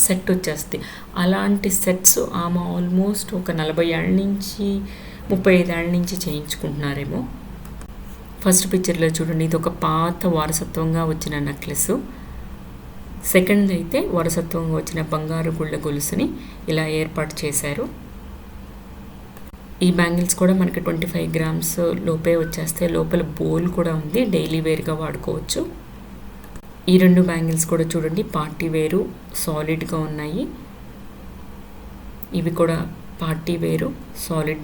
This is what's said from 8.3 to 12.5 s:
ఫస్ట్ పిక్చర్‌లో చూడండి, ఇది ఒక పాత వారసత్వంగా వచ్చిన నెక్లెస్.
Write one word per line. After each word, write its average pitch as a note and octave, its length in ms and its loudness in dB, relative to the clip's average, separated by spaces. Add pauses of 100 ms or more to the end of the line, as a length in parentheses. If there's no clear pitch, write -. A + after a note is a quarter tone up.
ఫస్ట్ F#3 300 6
పిక్చర్‌లో F3 360 4 (100)
చూడండి, D#3+ 300 2
ఇది D#3+ 120 2
ఒక E3 100 0 (160)
పాత E3 340 2 (160)
వారసత్వంగా D#3+ 760 0
వచ్చిన D3+ 260 -4 (100)
నెక్లెస్. C#3+ 420 -2 (1400)